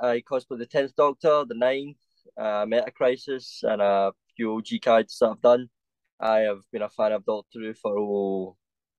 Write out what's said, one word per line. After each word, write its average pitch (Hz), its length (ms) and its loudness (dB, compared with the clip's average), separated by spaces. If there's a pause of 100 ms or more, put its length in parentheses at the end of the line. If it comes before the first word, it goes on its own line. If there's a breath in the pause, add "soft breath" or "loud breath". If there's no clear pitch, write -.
I 120 200 0
cosplay 127 380 -6
the 120 60 -10
tenth 139 300 -2
Doctor, 147 500 2
the 117 100 -10
ninth, 135 420 -2 (400)
uh, 107 280 -2
Meta 113 240 0
Crisis, 131 760 -4
and 110 180 0
a 98 320 2 (240)
few 110 160 -2
O 110 80 -4
G 113 180 -6
cards 113 400 2
that 117 80 4
I've 110 140 -4
done. 123 260 4 (520)
I 110 200 2
have 104 220 -2 (100)
been 110 100 -6
a 104 80 -6
fan 107 220 0
of 104 160 -4
Doctor 107 320 -6
Who 110 160 -10
for, 104 240 -4
oh, 98 580 -4 (420)